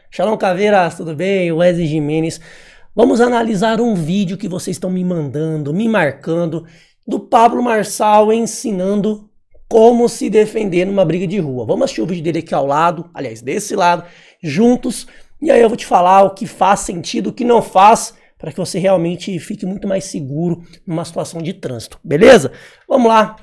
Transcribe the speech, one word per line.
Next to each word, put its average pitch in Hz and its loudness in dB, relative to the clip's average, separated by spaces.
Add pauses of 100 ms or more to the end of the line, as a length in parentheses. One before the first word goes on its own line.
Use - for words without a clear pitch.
(100)
Shalom 208 0
Caveiras, 190 2
tudo 165 -10
bem? 180 -2
Wesley 170 0
Jimenez. 156 -2 (560)
Vamos 247 2
analisar 226 0
um 233 0
vídeo 180 -2
que - -8
vocês 175 -8
estão 185 -6
me 185 -4
mandando, 156 -4
me 214 -2
marcando, 165 -2 (420)
do - -4
Pablo 240 2
Marçal 214 2
ensinando 208 -4 (360)
como 233 4
se 240 -4
defender 208 0
numa 196 0
briga 170 -2
de 185 -4
rua. 131 -4
Vamos 190 -2
assistir 247 -4
o 208 -4
vídeo 170 -6
dele 160 -4
aqui 160 -8
ao 143 0
lado, 160 0
aliás, 117 -10
desse 139 -6
lado, 175 0 (380)
juntos. 233 0 (340)
E 311 2
aí 233 6
eu 226 6
vou 226 -4
te - -14
falar 190 6
o 190 0
que 190 -10
faz - 0
sentido, 202 -6
o 208 -6
que - -8
não 240 4
faz, 208 4 (260)
pra - -12
que - -12
você 185 -6
realmente 175 -2
fique - -10
muito 196 -8
mais 190 -4
seguro 165 -6 (240)
numa 165 -6
situação 165 -10
de 165 -8
trânsito, 127 -12
beleza? 175 6 (360)
Vamos 247 2
lá, 214 2